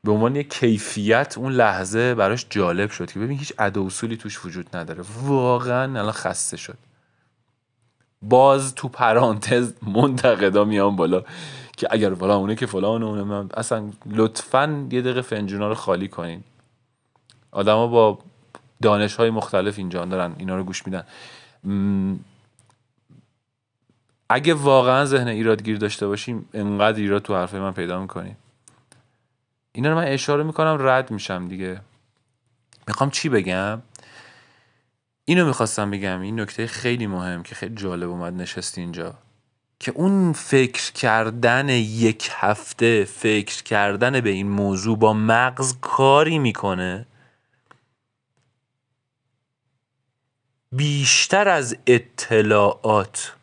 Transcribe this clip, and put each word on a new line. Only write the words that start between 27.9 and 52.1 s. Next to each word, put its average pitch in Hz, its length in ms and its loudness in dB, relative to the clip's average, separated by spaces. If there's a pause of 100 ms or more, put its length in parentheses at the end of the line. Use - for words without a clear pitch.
می‌کنیم. 92 360 -12 (1400)
اینا 135 180 0
رو 160 60 2
من 170 80 0
اشاره 143 380 0
می‌کنم 156 380 0
رد 131 300 2
می‌شم 92 380 -6
دیگه. 92 320 -10 (1080)
می‌خوام 139 220 -2
چی - 180 -6
بگم؟ 98 540 -2 (1400)
اینو 175 220 4
می‌خواستم 110 440 -2
بگم، 95 300 -4
این 107 200 -6
نکته 110 260 -8
خیلی 120 400 -4
مهم 90 360 -6
که - 120 -16
خیلی 104 200 -12
جالب 90 360 -6
اومد 87 220 -8
نشست 90 460 -10
اینجا، 85 360 -10 (680)
که - 120 -6
اون 185 400 2
فکر - 600 0
کردن 117 760 2
یک 113 640 0
هفته، 107 720 0
فکر - 580 -2
کردن 104 580 0
به 110 100 0
این 98 180 -2
موضوع 101 500 0
با 110 140 6
مغز 127 680 2
کاری 151 580 4
می‌کنه 98 680 -2 (3750)
بیشتر 143 760 2
از 139 280 0 (100)
اطلاعات. 107 1600 2